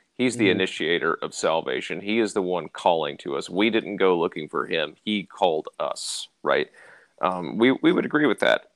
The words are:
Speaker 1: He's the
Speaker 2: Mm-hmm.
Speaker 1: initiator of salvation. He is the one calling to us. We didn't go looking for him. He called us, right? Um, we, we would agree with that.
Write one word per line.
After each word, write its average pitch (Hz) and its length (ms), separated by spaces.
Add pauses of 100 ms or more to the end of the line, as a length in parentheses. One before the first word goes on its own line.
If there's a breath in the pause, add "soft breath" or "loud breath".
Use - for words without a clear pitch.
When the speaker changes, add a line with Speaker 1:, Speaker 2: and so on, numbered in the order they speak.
(140 soft breath)
Speaker 1:
He's 123 240
the 107 100
Speaker 2:
Mm-hmm. 92 120
Speaker 1:
initiator 85 640
of 73 120
salvation. 80 680
He 104 180
is 107 140
the 107 100
one 87 260
calling 80 500
to - 180
us. - 140
We 98 180
didn't 104 300
go 92 200
looking 82 300
for 73 180
him. 78 380
He 104 200
called 80 440 (100)
us, - 500 (140)
right? 69 260 (520 loud breath)
Um, 90 360
we, 120 140
we 156 220
would - 120
agree 151 220
with 104 140
that. - 360